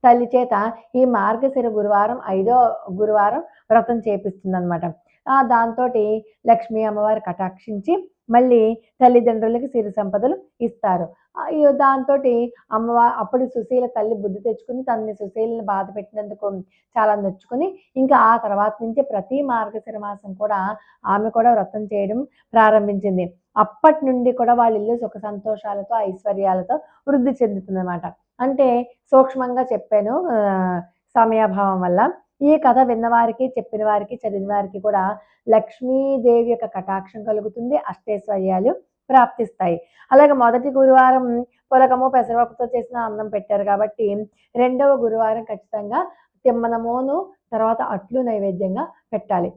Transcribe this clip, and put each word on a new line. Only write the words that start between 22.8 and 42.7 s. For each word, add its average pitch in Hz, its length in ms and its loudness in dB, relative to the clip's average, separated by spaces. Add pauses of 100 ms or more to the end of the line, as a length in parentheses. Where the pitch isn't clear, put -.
అప్పటి 302 480 2
నుండి 254 280 0
కూడా 240 220 2
వాళ్ళ 233 220 2
ఇల్లు 214 200 -2
సుఖ 233 220 -8
సంతోషాలతో, 208 760 -8
ఐశ్వర్యాలతో 196 800 -2 (320)
వృద్ధి 277 220 2
చెందుతుందన్నమాట. 190 720 -4 (380)
అంటే 254 420 0
సూక్ష్మంగా 262 800 0
చెప్పాను, 220 680 -2
ఆ, 190 480 -2 (340)
సమయాభావం 202 680 0
వల్ల. 185 320 2 (300)
ఈ 302 140 4
కథ 262 220 2
విన్నవారికి, 233 680 2
చెప్పిన 220 380 -6
వారికి, 208 440 -2
చదివిన 202 260 -6
వారికి 202 260 -6
కూడా 202 380 -2 (300)
లక్ష్మీదేవి 240 1000 0
యొక్క 233 260 -6
కటాక్షం 190 480 -8
కలుగుతుంది, 220 520 -4
అష్టైశ్వర్యాలు 202 1000 -2 (340)
ప్రాప్తిస్తాయి. 220 720 0 (300)
అలాగే 285 200 8
మొదటి 247 380 2
గురువారం 262 720 4
పులకము, 254 680 2
పెసరపప్పుతో 240 680 -2